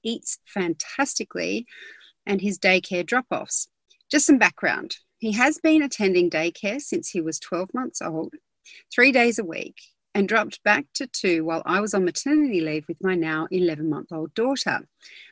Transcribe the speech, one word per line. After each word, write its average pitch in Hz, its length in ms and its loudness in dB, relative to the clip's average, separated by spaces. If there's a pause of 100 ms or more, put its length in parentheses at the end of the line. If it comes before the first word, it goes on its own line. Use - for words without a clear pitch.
eats - 420 -6
fantastically, 185 1200 -4 (600)
and 196 160 -2
his 196 160 -2
daycare 185 460 0
drop-offs. - 640 -4 (420)
Just 294 160 4
some 285 100 8
background. - 600 0 (220)
He 220 140 -4
has 254 240 2
been 311 240 4
attending 190 480 2
daycare 170 520 -2
since - 300 -4
he 175 120 -4
was 160 160 -6
twelve 190 340 -6
months - 300 -6
old, 160 320 -6 (600)
three 262 180 6
days 240 260 4
a 220 60 -4
week, - 320 -10 (380)
and 196 140 2
dropped 214 340 0
back 214 220 2 (120)
to 269 100 -6
two 165 400 0
while 165 180 -2
I 185 160 0
was 208 140 -2
on 190 100 2
maternity 269 560 2
leave 156 260 -2
with 165 160 -8
my 185 120 2
now 160 360 -2
eleven-month-old 160 840 -2
daughter. 254 520 -2 (460)